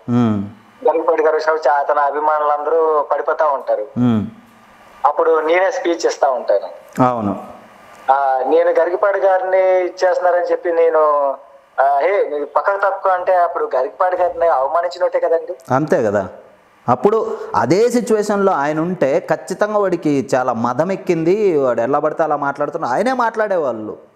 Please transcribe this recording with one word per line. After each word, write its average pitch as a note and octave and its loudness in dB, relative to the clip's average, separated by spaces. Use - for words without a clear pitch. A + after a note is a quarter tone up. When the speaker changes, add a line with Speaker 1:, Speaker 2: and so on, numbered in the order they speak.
Speaker 1:
మ్మ్. A2+ 2
Speaker 2:
గరికపాటి D#3+ 2
గారు D#3 2
వచ్చినప్పుడు D#3 0
చా-, D3 2
అతని D3 0
అభిమానులందరూ D3+ 0
పడిపోతా D#3 0
ఉంటారు. A#2 -2
Speaker 1:
మ్మ్. A#2 0
Speaker 2:
అప్పుడు D#3+ 2
నేనే F3 2
speech E3 -2
ఇస్తా D3 0
ఉంటాను. - -4
Speaker 1:
అవును. A2 -2
Speaker 2:
ఆ, C3+ 2
నేను E3+ 2
గరికపాటి F3+ 0
గారిని F#3 2
ఇచ్చేస్తున్నారని F3 0
చెప్పి E3+ -2
నేను, D#3 2
ఆ, C#3 2
"హే F3 0
మీరు D3 -4
పక్కకు D3 -2
తప్పుకో" G3 0
అంటే F3+ 2
అప్పుడు E3+ 0
గరికపాటి F3+ -2
గారిని F3 0
అవమానించినట్టే E3+ 0
కదండి. E3 -2
Speaker 1:
అంతే D3+ 0
కదా. G2+ 0
అప్పుడు G#3 0
అదే F#3 2
సిచ్యువేషన్లో G#3 0
ఆయన D3+ -2
ఉంటే E3+ 0
ఖచ్చితంగా G#3 -2
వాడికి D#3+ 0
చాలా B2+ 2
మదం B2 -2
ఎక్కింది, F3+ 0
వాడు B2 0
ఎలా C3 2
పడితే D3+ 0
అలా D3+ 0
మాట్లాడుతున్నా D3 -4
ఆయనే F#3+ 0
మాట్లాడేవాళ్ళు. F#3+ -4